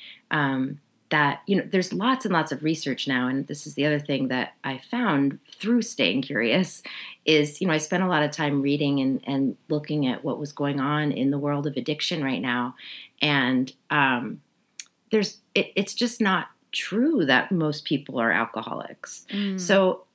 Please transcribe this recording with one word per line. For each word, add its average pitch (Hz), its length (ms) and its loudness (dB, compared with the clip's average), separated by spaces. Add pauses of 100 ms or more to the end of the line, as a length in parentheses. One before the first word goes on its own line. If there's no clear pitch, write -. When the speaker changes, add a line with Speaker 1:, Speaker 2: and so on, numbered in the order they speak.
(300)
Speaker 1:
um, 139 480 0 (300)
that, 147 380 2
you 196 100 2
know, - 120 0
there's 180 240 0
lots 240 320 0
and 202 80 0
lots 160 200 0
of 131 100 -6
research 151 460 -2
now. 127 180 0
And 135 220 -2
this - 180 -6
is 151 80 -8
the 139 100 0
other 151 140 2
thing 139 300 -2
that 127 340 -4
I 131 160 -6
found 156 640 0 (180)
through 226 240 2
staying 104 400 0
curious 123 640 0 (400)
is, 151 360 4
you 190 60 0
know, 170 60 2
I 156 60 2
spent 180 260 0
a - 40 0
lot 156 140 2
of 147 80 0
time 143 320 0
reading 143 380 2
and, 131 260 0
and 135 300 0 (120)
looking 151 380 0
at 123 160 -2
what 139 160 -4
was 147 140 -8
going 143 260 -2
on 147 320 0
in 131 220 0
the 143 60 0
world 143 280 -2
of 143 100 -4
addiction 151 460 -4
right 135 180 0
now. 123 360 -2 (440)
And, 131 520 2 (180)
um, 131 500 2 (720)
there's, 214 280 0 (180)
it, - 180 0
it's 202 200 -2
just - 260 0
not 190 300 2 (200)
true 240 560 0
that 127 240 4
most 156 340 0
people 139 360 -2
are 113 100 4
alcoholics. - 1000 -4
Speaker 2:
Mm. 202 280 -2
Speaker 1:
So, 190 460 4 (100)